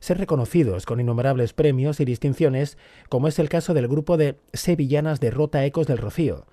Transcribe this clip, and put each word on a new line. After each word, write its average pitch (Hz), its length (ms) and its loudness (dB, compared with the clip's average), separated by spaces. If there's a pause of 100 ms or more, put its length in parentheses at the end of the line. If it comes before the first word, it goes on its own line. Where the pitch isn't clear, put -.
ser 180 160 0
reconocidos 135 720 0
con 117 120 -4
innumerables 123 540 0
premios 143 480 0
y 139 60 0
distinciones, 135 720 0 (320)
como 131 180 2
es 151 100 -4
el 151 120 2
caso 170 240 0
del 127 120 2
grupo 151 300 0
de 147 220 0 (160)
sevillanas 151 680 0
de 156 100 0
Rota 147 360 0
Ecos 147 200 0
del 123 120 0
Rocío, 104 540 -4